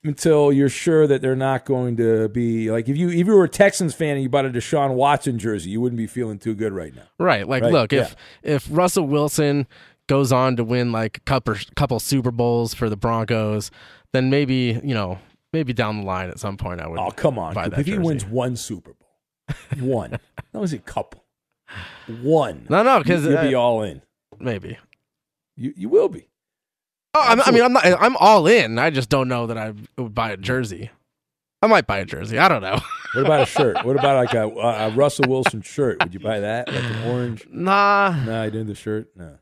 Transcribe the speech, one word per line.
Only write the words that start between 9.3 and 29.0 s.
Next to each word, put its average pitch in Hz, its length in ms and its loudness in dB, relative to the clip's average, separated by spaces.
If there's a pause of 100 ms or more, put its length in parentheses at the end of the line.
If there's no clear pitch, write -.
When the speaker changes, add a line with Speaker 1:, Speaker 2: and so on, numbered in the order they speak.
Speaker 2:
goes 139 240 2
on 131 260 2
to 117 60 -2
win, 123 280 -2
like, 113 260 -4
a - 40 -18
couple, 123 340 -2 (200)
couple 127 240 -2
Super 123 320 -2
Bowls 117 420 0
for 113 160 -4
the 104 80 -4
Broncos, 110 760 -2 (400)
then 131 180 2
maybe, 127 540 0
you 139 100 -4
know, 95 240 -4 (340)
maybe 147 220 -4
down 107 280 -2
the 98 40 -8
line 92 240 -4
at - 100 -14
some 98 180 -8
point 87 240 -8
I 78 60 -10
would 85 120 -8
Speaker 1:
Oh, 90 120 -4
come 131 280 -2
on, 85 140 -6
Speaker 2:
buy 98 120 -4
Speaker 1:
Coop. 82 80 -4
Speaker 2:
that 113 80 -4
Speaker 1:
If 139 40 -2
he 190 80 -4
Speaker 2:
jersey. 190 120 -2
Speaker 1:
wins 135 200 -2
one 123 300 -4
Super 95 380 -12
Bowl, - 640 -16 (240)
Speaker 2:
<laughs> - 0 -
Speaker 1:
one. 123 320 -4 (400)
That 220 80 -10
was 175 140 -4
a 107 60 -8
couple. - 440 -10 (1000)
One. 123 480 0
Speaker 2:
No, 190 140 4
no, 262 160 4
Speaker 1:
You, 147 40 -2
Speaker 2:
'cause, 165 220 2
Speaker 1:
you'll 143 160 2
be 135 140 2
Speaker 2:
uh, 123 40 2
Speaker 1:
all 120 240 2
in. 73 180 -8 (380)
Speaker 2:
maybe. 104 380 -8 (800)
Speaker 1:
You, 139 200 -10
you 190 140 -8
will 285 200 4
be. - 200 -14 (840)
Speaker 2:
Oh, 302 60 6
I'm, 233 200 6
I 262 100 6
mean, 240 100 6
Speaker 1:
Absolutely. - 20 -
Speaker 2:
I'm 247 100 4
not, 180 300 6
I'm 247 140 4
all 190 300 6
in. 123 320 4
I 156 100 2
just 135 200 -4